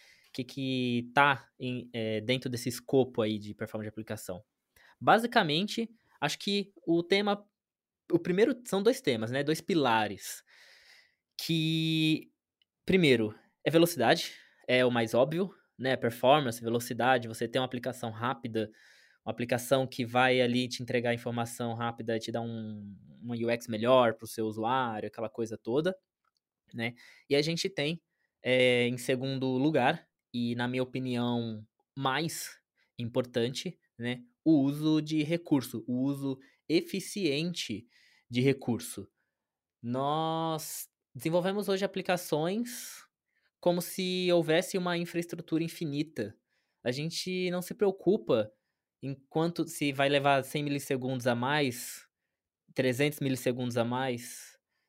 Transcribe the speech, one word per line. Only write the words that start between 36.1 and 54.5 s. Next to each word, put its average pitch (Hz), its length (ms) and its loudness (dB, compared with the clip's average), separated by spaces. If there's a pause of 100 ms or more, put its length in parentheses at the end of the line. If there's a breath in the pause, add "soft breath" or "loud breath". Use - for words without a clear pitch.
eficiente 170 1200 -2 (420 soft breath)
de 123 120 0
recurso. 127 680 -2 (720)
Nós 156 1080 -2 (280)
desenvolvemos 180 520 -2
hoje 196 160 -2
aplicações 190 1200 -4 (580)
como 175 220 2
se 180 500 -2
houvesse 170 460 4
uma 180 220 0
infraestrutura 170 640 -2
infinita. 147 720 -6 (460)
A 120 80 -2
gente 170 580 -4
não 180 140 -2
se 196 100 -8
preocupa 190 800 2 (500)
em 135 120 -6 (160)
quanto, 165 380 0
se 147 240 -2
vai 139 180 2
levar 139 340 4
cem 147 200 -4
milissegundos 131 640 -2
a 120 80 4
mais, 131 720 -2 (640)
trezentos 135 460 0
milissegundos 123 580 -2
a 117 60 4
mais. 123 760 -6 (320)